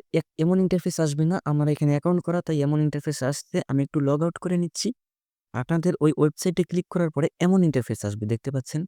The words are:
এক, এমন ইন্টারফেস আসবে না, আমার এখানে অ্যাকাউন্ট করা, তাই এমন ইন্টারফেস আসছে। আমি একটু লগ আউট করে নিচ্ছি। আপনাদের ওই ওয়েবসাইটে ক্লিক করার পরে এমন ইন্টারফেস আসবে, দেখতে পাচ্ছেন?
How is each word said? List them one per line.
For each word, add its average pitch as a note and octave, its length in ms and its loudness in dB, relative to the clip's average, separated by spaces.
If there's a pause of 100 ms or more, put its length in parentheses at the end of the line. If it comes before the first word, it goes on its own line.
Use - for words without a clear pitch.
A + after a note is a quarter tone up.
(140)
এক, D#3+ 120 0 (140)
এমন F3 200 4
ইন্টারফেস F3+ 400 0
আসবে D#3 260 0
না, F3 200 0
আমার D3 220 2
এখানে D3 240 2
অ্যাকাউন্ট F3 320 0
করা, F3 180 -2
তাই D#3 180 -2
এমন D3 220 2
ইন্টারফেস D3 420 -2
আসছে। C#3+ 440 -4
আমি C#3 160 0
একটু D3 160 -2
লগ C#3+ 240 2
আউট E3+ 140 -2
করে F3+ 200 -2
নিচ্ছি। F3 340 -4 (640)
আপনাদের E3 480 0
ওই D3+ 160 4
ওয়েবসাইটে E3+ 460 0
ক্লিক F3 260 -2
করার E3+ 200 -2
পরে C#3+ 180 -2 (120)
এমন F#3 240 4
ইন্টারফেস B2+ 420 0
আসবে, G#2 200 -4
দেখতে A#2 260 -4
পাচ্ছেন? D3 360 -4